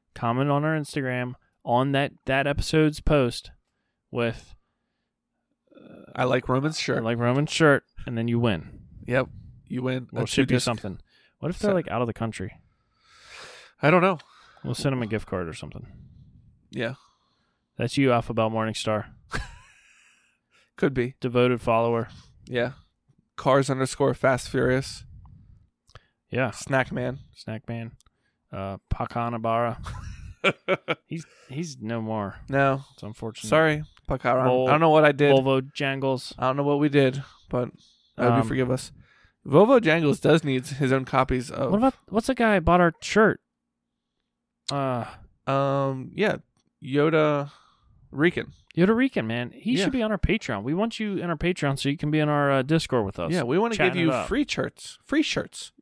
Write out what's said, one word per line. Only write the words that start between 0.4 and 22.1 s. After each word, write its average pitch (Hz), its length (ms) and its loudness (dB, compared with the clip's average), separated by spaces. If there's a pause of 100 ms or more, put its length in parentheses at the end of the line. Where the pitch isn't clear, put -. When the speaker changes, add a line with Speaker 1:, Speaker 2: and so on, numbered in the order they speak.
Speaker 1:
on 143 160 0
our 160 120 0
Instagram 127 580 -6 (280)
on 131 300 0
that, 139 180 0 (140)
that 135 200 0
episode's 151 540 2
post 131 520 0 (600)
with, 117 420 -6 (1200)
uh, - 380 -20
Speaker 2:
"I 127 120 -2
like 127 240 0
Roman's 139 300 0
shirt." 123 180 -2
Speaker 1:
"I 117 40 -2
like 117 160 0
Roman's 127 340 2
shirt," 147 320 4 (220)
and 120 120 -6
then 113 100 -2
you 117 100 2
win. 110 440 -2 (260)
Speaker 2:
Yep. 123 220 0 (380)
You 123 140 -8
win 127 300 -4
Speaker 1:
We'll 113 140 -4
Speaker 2:
a - 20 -2
Speaker 1:
ship - 160 0
you - 40 0
Speaker 2:
two-disc 127 180 0
Speaker 1:
something. 104 340 -6 (400)
What 139 120 -6
if - 80 -10
they're, 208 100 0
Speaker 2:
set. 196 60 2
Speaker 1:
like, 170 120 -2
out 113 140 -4
of 120 60 -2
the 110 60 -4
country? 107 460 -8 (1200)
Speaker 2:
I 143 80 4
don't 170 120 6
know. 180 180 2 (440)
Speaker 1:
We'll 127 120 -8
send 139 180 -2
them 123 80 -4
a 113 60 -4
gift 104 200 -6
card 90 200 -6
or 78 60 -10
something. - 340 -16 (840)
Speaker 2:
Yeah. 123 260 -6 (840)
Speaker 1:
That's 120 200 -4
you, 135 140 4
Alpha 117 220 0
Bell 110 180 2
Morningstar. 110 540 -4 (260)
Speaker 2:
<laughs> - 100 -6 (1400)
Could 143 160 0
be. 127 280 -4
Speaker 1:
Devoted 123 400 0
follower. 117 480 0 (360)